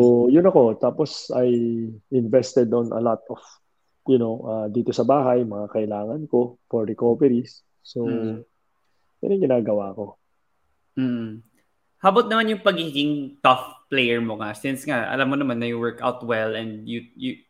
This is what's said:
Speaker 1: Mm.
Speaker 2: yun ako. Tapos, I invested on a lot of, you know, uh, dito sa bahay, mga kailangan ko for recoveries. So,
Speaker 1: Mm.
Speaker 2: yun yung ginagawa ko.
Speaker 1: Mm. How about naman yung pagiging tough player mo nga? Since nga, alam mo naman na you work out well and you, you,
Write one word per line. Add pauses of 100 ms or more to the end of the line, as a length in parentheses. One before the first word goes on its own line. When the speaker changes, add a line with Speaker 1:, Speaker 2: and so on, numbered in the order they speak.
(260)
Speaker 1:
Mm.
Speaker 2:
yun
ako.
Tapos,
I (640)
invested
on
a
lot
of, (720)
you
know,
uh,
dito
sa
bahay,
mga
kailangan
ko
for
recoveries. (200)
So,
Speaker 1:
Mm. (800)
Speaker 2:
yun
yung
ginagawa
ko. (800)
Speaker 1:
Mm. (640)
How
about
naman
yung
pagiging
tough
player
mo
nga?
Since
nga,
alam
mo
naman
na
you
work
out
well
and
you,
you,